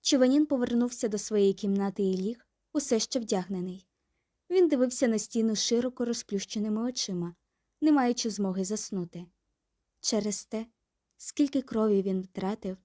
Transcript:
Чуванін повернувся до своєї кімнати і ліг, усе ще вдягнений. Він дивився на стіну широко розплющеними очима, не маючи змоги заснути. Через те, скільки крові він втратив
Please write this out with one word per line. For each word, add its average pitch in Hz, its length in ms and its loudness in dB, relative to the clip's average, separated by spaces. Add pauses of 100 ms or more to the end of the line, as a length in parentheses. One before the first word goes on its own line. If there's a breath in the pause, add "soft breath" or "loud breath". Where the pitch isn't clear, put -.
Чуванін 277 460 4
повернувся 240 640 0
до 208 100 -2
своєї 202 360 2
кімнати 196 480 -2
і 190 140 2
ліг, 196 300 -6 (260)
усе 277 260 0
ще - 200 -2
вдягнений. 185 680 -4 (640)
Він 359 180 6
дивився 254 400 2
на 220 100 2
стіну 220 380 0
широко 247 480 0
розплющеними 214 800 -4
очима, 180 520 -4 (460)
не 302 120 4
маючи 240 380 2
змоги 190 340 -2
заснути. 180 640 -6 (720)
Через 208 440 -2
те, 226 220 -8 (500)
скільки 277 460 -2
крові 214 400 2
він 190 180 0
втратив 190 640 -6